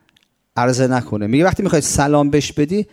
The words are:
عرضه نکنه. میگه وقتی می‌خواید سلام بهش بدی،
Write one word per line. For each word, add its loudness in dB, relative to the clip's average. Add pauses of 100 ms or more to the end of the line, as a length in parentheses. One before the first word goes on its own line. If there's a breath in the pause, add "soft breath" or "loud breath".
(560 soft breath)
عرضه 2
نکنه. -2
میگه 2
وقتی 0
می‌خواید 0
سلام 2
بهش -2
بدی، -2